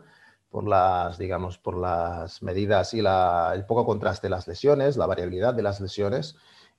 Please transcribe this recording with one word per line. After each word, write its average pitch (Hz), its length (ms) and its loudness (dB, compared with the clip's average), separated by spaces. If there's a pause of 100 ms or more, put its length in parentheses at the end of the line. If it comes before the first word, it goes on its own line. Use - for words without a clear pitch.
(500)
por - 180 -6
las, 90 520 2
digamos, 92 400 -4
por 90 180 -6
las 85 640 -4
medidas 98 540 0
y 107 80 0
la, 90 500 4
el 98 140 -4
poco 117 180 2
contraste 101 400 -2
de 95 60 -2
las 90 160 -4
lesiones, 139 500 2
la 87 80 2
variabilidad 90 480 0
de 113 80 -2
las 101 180 -2
lesiones 104 580 -4 (420)